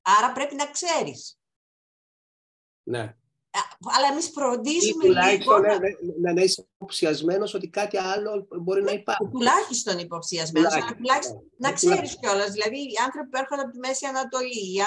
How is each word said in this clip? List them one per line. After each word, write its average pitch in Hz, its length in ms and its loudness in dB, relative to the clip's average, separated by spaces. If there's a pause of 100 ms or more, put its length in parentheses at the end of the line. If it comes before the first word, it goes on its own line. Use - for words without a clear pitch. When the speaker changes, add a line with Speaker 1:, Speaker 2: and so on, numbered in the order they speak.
(180)
Speaker 1:
Άρα 247 140 2
πρέπει 277 220 -4
να 285 120 -2
ξέρεις. 285 760 -4 (1400)
Speaker 2:
Ναι. 113 340 -6 (380)
Speaker 1:
Α, 196 60 -2 (360)
αλλά 269 160 4
εμείς 311 160 -4
φροντίζουμε 294 760 0
Speaker 2:
Ή - 20 8
τουλάχιστον 359 560 6
Speaker 1:
λίγο 208 100 6
Speaker 2:
να, 196 60 2
Speaker 1:
να 185 100 0 (320)
Speaker 2:
να, 175 120 2
να 175 100 4
είσαι 185 320 2
υποψιασμένος 175 800 -2
ότι 190 140 -6
κάτι 208 280 -4
άλλο 202 500 -4 (140)
μπορεί 190 220 0
να 196 100 2
Speaker 1:
Ναι, 202 60 -2
Speaker 2:
υπάρχει. 202 340 -2
Speaker 1:
τουλάχιστον 247 640 2
υποψιασμένος, 165 760 0
αλλά - 240 -2
Speaker 2:
Τουλάχιστον, - 0 -
Speaker 1:
τουλάχιστον 254 400 0
Speaker 2:
ναι. - 60 -20
Speaker 1:
να - 140 -20
Speaker 2:
Τουλάχιστον. 311 360 2
Speaker 1:
ξέρεις 330 260 -2
κιόλας. 202 320 0
Δηλαδή, 214 280 -4
οι 262 260 -8
άνθρωποι 269 240 -6
που - 80 -6
έρχονται 269 260 -4
από 247 80 -8
τη 240 80 -16
Μέση 262 280 -6
Ανατολή, 254 680 -4
οι 196 120 0